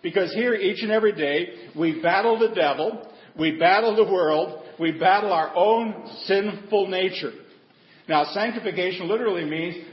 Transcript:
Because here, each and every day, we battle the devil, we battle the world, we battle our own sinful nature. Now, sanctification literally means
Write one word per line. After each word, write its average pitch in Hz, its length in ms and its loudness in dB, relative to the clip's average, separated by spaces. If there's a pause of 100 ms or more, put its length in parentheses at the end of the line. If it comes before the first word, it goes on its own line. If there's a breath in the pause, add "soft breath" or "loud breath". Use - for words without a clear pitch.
Because 175 320 -2
here, 233 220 0
each 196 260 -2
and 214 100 -2
every 214 220 4
day, 156 600 -4
we 160 260 -2
battle 208 380 2
the 220 160 0
devil, 160 520 0 (300 loud breath)
we 160 220 -2
battle 208 360 4
the 202 160 4
world, 156 520 0 (160 loud breath)
we 165 140 0
battle 196 380 2
our 160 240 0
own 214 540 2 (160)
sinful 196 640 0
nature. 185 460 -4 (720 soft breath)
Now, 180 260 4
sanctification 185 760 -4
literally 202 380 -2
means 160 300 -6 (180)